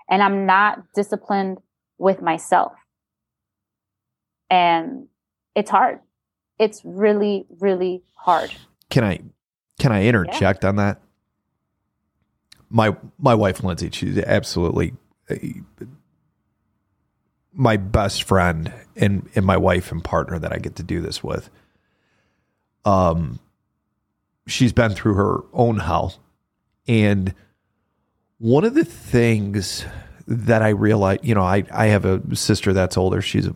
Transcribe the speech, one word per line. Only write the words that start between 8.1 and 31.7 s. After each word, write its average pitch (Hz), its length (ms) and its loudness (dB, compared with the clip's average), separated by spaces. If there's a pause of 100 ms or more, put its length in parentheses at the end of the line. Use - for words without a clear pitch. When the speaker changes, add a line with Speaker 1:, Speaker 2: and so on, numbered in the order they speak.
Speaker 1:
hard. - 360 -2 (380)
Speaker 2:
Can 127 140 2
I, 95 160 -2 (600)
can 135 120 2
I 101 140 2
interject 98 580 0
Speaker 1:
Yeah. 95 60 0
Speaker 2:
on 98 80 0
that? 101 220 -2 (1700)
My, 110 240 2 (240)
my 127 160 2
wife, 104 280 0
Lindsay, 87 280 -4
she's 98 260 -6
absolutely, 90 760 -2 (360)
uh, - 60 -6 (2250)
my 117 240 2
best 101 460 -2
friend 87 500 0 (220)
and, 98 400 0
and 101 100 2
my 95 120 4
wife 90 340 0
and 85 120 -8
partner 82 360 -4
that 80 140 -6
I 78 40 -6
get 80 200 -10
to - 60 -10
do 87 180 -4
this - 220 -8
with. - 260 -8 (1400)
Um, 85 540 2 (1080)
she's - 260 2
been 113 220 2
through 107 200 0
her 98 260 0 (120)
own 117 260 2
hell, 85 360 -2 (720)
and 104 460 2 (1040)
one 123 260 2
of 233 100 0
the 311 120 2
things 107 1000 -2 (400)
that 113 360 0
I 107 80 4
realized, 104 560 2
you 113 100 2
know, 98 80 2
I, 92 280 0